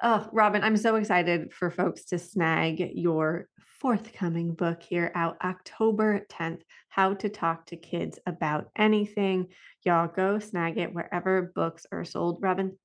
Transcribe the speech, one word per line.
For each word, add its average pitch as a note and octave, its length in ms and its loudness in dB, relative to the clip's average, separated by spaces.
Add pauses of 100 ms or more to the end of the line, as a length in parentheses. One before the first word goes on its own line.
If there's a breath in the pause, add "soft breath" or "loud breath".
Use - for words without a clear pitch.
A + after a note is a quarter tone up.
Oh, A#3 300 2
Robin, G#3 300 4
I'm G#3+ 140 4
so A3 200 4
excited F3 580 2
for F3 160 -2
folks F3 360 -2
to F3 120 -2
snag E3 760 0
your E3 540 0 (320)
forthcoming E3+ 760 -2
book E3+ 280 -2
here E3+ 320 -2
out E3 280 -2
October G#3 840 0
tenth, E3 340 -8 (280 soft breath)
How F#3+ 240 2
to G3+ 160 -4
Talk E3 360 -4
to E3 100 -14
Kids E3 500 -6
About D3+ 500 -2
Anything. G#3 720 2 (360 loud breath)
Y'all E3+ 240 4
go F#3+ 300 0
snag F3 380 -2
it E3+ 160 -2
wherever F3+ 600 -2
books E3 360 -4
are E3+ 140 -6
sold. E3+ 380 -4
Robin, F#3+ 420 0